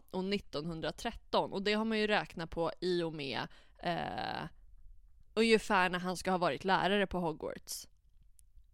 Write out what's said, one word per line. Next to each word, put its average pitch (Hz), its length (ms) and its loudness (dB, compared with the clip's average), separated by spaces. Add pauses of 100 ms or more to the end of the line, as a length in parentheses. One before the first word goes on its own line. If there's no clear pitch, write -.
(100)
och 185 140 -2
nittonhundratretton. 170 1300 -2
Och 196 100 -2
det 208 120 2
har 214 100 0
man 220 140 0
ju 214 80 2
räknat 208 440 -2
på 165 300 -2
i 175 220 0
och 160 120 -4
med, 135 340 -4 (300)
eh, - 720 -4 (840)
ungefär 214 560 6
när 180 80 -2
han 180 180 -4
ska - 140 -2
ha 185 80 4
varit 165 260 2
lärare 190 420 4
på 180 120 -4
Hogwarts. - 720 -6 (840)